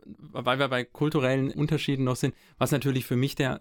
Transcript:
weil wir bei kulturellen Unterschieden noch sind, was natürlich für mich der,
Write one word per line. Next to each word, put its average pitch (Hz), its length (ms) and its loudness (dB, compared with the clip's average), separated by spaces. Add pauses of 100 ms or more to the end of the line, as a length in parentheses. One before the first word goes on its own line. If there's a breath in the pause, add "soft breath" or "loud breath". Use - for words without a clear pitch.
weil 127 520 -4
wir 139 120 2
bei 123 140 0
kulturellen 135 680 0
Unterschieden 143 540 0
noch 127 100 2
sind, 131 180 -2 (240 soft breath)
was 131 140 0
natürlich 135 340 0
für 127 100 -2
mich 135 200 0
der, 131 260 -2